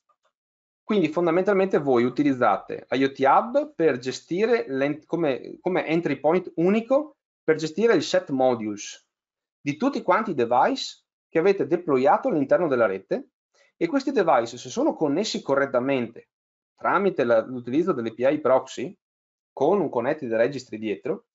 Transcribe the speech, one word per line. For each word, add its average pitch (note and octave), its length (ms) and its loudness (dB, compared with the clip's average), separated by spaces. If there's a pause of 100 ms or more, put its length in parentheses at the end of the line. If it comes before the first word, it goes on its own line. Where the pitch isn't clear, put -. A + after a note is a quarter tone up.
(840)
quindi G3 240 2
fondamentalmente F#3 680 2
voi C3 260 2
utilizzate B2 880 0
I C3 140 0
O C3+ 80 2
T C3+ 80 -16
Hub A#3 560 2
per C#3+ 240 2
gestire F3+ 680 -2
l'ent-, C#3 380 -4
come, D3+ 560 -4
come D#3 240 -2
entry D#3+ 340 -2
point F3 360 0
unico A3+ 600 0 (260)
per D#3 120 2
gestire D#3+ 380 2
il D#3 100 2
set F3+ 280 -2
modules A2+ 760 -2 (540)
di C#3+ 160 -6
tutti B3+ 240 -2
quanti G#3 300 0
i D3+ 40 -6
device C3 680 0 (260)
che E3 100 -2
avete F#3+ 280 2
deployato D#3 600 0
all'interno D#3+ 400 0
della A#2+ 200 2
rete, G2 420 -6 (480)
e E3+ 100 -2
questi C4+ 240 -4
device, C#3+ 460 0
se B2+ 120 -16
sono C4 260 -2
connessi D#3+ 460 -4
correttamente C3 880 -2 (460)
tramite E3+ 480 0
la, A#2 160 4
l'utilizzo B2+ 540 -2
delle A2+ 160 -4
A A2 40 -8
P A#2 60 -14
I C#3+ 200 0
proxy C3 580 -2 (560)
con F3+ 260 2
un D3 100 -2
connected B2+ 440 -4
registry A#2+ 440 -2
dietro, A2 580 -6